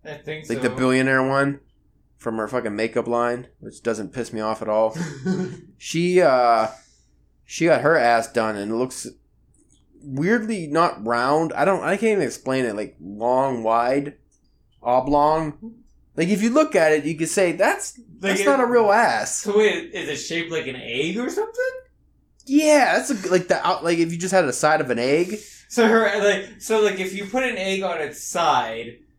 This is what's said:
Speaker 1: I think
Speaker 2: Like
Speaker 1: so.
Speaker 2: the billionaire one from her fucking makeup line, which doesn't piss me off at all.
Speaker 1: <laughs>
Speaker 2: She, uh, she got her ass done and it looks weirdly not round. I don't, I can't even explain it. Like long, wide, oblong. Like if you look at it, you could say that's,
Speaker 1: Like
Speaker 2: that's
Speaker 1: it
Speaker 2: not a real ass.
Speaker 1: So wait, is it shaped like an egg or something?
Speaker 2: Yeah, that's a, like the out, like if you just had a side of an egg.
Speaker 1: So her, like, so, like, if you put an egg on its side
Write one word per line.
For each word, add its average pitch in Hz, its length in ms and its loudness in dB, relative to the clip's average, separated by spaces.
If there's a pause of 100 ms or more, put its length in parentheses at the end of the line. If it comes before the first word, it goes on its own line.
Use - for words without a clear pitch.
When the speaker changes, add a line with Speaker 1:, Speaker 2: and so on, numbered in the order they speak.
Speaker 1:
I 147 140 -14
think 156 320 -12
Speaker 2:
Like 240 80 -6
Speaker 1:
so. 247 100 -2
Speaker 2:
the - 20 2
billionaire 131 560 2
one 139 340 0 (580)
from 113 180 -6
her 110 100 -2
fucking 110 300 -4
makeup 110 320 -2
line, 120 380 -2 (120)
which - 240 -18
doesn't 107 300 -6
piss 117 220 -8
me 107 60 -6
off 110 200 -4
at 107 80 -6
all. 110 260 2 (420)
Speaker 1:
<laughs> - 420 -10
Speaker 2:
She, 180 420 0
uh, 120 480 4 (760)
she - 220 -6
got 151 140 4
her 156 160 2
ass 117 360 2
done 110 240 0
and 101 140 -6
it 113 40 -4
looks 127 320 -6 (960)
weirdly 185 640 -2
not 151 400 0
round. 135 460 0
I 139 120 0
don't, 185 180 2
I 170 140 0
can't 220 160 0
even 185 120 0
explain 131 400 -2
it. 107 120 -2
Like 101 240 -8
long, 120 640 0
wide, 123 520 0 (680)
oblong. 147 920 0 (420)
Like 170 120 0
if 202 140 0
you 226 80 2
look 302 240 2
at 160 180 6
it, 151 120 2
you 156 120 -4
could 160 120 -4
say 180 240 2
that's, 285 460 -2
Speaker 1:
Like 233 80 -20 (140)
Speaker 2:
that's 196 200 -2
Speaker 1:
it 202 60 2
Speaker 2:
not 269 140 4
a 247 60 2
real 233 240 4
ass. 165 520 2
Speaker 1:
So 208 160 0
wait, 175 340 0
is 156 160 -8
it 143 80 -6
shaped 165 340 -6
like 151 160 -4
an 127 100 -10
egg 131 420 -6
or 247 100 -4
something? 453 360 -4 (840)
Speaker 2:
Yeah, 277 500 4
that's 254 140 -2
a, 185 200 -4
like 180 180 2
the - 180 0
out, 165 180 0
like 170 140 0
if 165 140 0
you 170 60 -6
just 185 140 -4
had 185 120 4
a 127 80 0
side 151 280 2
of 131 100 -4
an 117 80 0
egg. 165 400 0 (300)
Speaker 1:
So 226 200 4
her, 208 340 2
like, 196 400 0
so, 220 180 0
like, 190 200 0
if 185 120 -6
you 202 140 -8
put 247 160 -2
an 233 140 -4
egg 190 260 -4
on 175 180 -4
its - 220 -8
side 120 760 -2 (200)